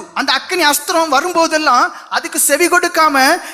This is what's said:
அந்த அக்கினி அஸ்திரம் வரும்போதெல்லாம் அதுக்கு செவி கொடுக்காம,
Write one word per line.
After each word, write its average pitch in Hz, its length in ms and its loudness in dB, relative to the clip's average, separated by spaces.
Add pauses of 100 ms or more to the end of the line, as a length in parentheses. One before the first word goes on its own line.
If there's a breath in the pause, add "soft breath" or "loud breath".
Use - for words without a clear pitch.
(140)
அந்த 269 200 -2
அக்கினி 339 300 -2
அஸ்திரம் 311 500 0
வரும்போதெல்லாம் 311 720 2 (240 loud breath)
அதுக்கு 285 300 -6
செவி 294 280 2
கொடுக்காம, 330 480 2 (380 loud breath)